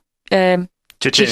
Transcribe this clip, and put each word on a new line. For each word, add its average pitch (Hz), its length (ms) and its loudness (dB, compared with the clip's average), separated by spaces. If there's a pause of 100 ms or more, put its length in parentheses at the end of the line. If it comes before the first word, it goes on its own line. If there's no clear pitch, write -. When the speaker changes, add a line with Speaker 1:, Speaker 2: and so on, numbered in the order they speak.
(300)
Speaker 1:
ähm, 185 380 0 (320)
Speaker 2:
Tschetschenien. - 320 0